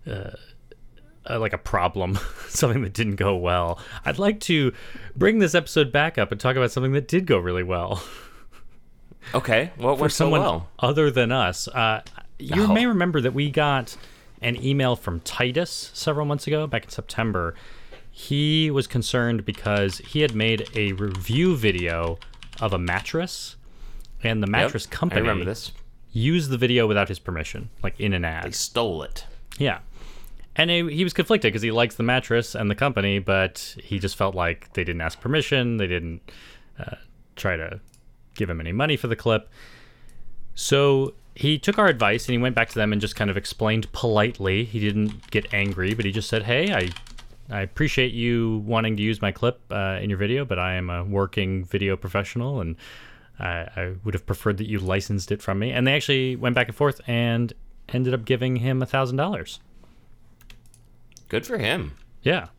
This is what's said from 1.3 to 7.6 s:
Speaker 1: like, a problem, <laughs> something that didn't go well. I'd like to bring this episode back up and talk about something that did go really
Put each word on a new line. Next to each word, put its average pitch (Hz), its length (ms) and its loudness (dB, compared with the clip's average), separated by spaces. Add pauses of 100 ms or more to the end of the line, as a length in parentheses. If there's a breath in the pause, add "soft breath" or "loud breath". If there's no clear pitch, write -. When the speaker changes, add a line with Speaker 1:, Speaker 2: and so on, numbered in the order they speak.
Speaker 1:
like, 110 140 0
a - 60 -4
problem, 92 580 0 (160)
<laughs> - 140 -14
something 131 340 2
that 98 120 -4
didn't 107 240 0
go 98 180 4
well. 87 420 2 (260 loud breath)
I'd 143 140 -2
like 208 240 2
to 147 300 2 (440 loud breath)
bring 214 220 6
this 180 160 4
episode 160 380 4
back 151 260 2
up 101 140 0
and 104 100 -6
talk 131 140 2
about 127 160 2
something 131 220 0
that 135 140 0
did 180 200 2
go 104 100 6
really 90 240 0